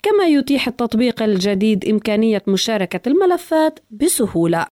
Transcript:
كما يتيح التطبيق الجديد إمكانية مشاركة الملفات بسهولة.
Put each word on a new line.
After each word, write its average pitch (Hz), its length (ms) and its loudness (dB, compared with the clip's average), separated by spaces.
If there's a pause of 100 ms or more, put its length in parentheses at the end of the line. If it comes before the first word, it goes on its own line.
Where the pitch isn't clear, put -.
كما 403 220 2
يتيح 277 420 2
التطبيق 233 560 -2
الجديد 202 640 0
إمكانية 214 580 0
مشاركة 190 640 -2
الملفات 330 680 0 (120)
بسهولة. 170 720 0 (120)